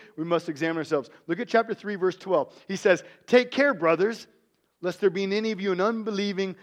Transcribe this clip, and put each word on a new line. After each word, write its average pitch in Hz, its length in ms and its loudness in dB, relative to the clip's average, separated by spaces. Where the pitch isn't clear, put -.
we 156 80 -6
must 170 240 0
examine 165 300 -2
ourselves. 143 320 -2
Look 170 100 -2
at 233 80 -6
chapter 226 280 0
three, 202 200 -8
verse 185 220 -2
twelve. 170 360 -2
He 196 80 -6
says, 180 300 4
"Take 247 260 4
care, 285 200 2
brothers, 165 540 0
lest 175 200 -6
there 202 100 4
be 190 120 -4
in 196 100 -2
any 220 200 -2
of 185 80 -8
you 196 100 -2
an 180 100 -2
unbelieving 202 840 -2